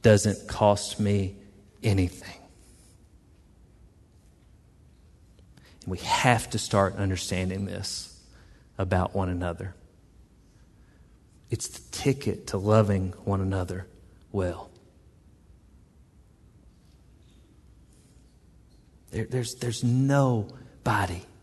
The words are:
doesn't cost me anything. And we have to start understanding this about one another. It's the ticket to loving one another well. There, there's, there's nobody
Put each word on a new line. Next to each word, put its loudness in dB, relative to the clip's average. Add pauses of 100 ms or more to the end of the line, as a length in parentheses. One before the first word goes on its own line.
doesn't 6
cost 2
me 0 (460)
anything. 0 (3500)
And -8
we -4
have 2
to -4
start 2
understanding -4
this -10 (560)
about 0
one -2
another. -6 (1800)
It's -6
the -14 (100)
ticket -2
to -6
loving 4 (120)
one 0
another -4 (440)
well. -4 (4000)
There, -4
there's, -4
there's -6
nobody 0 (220)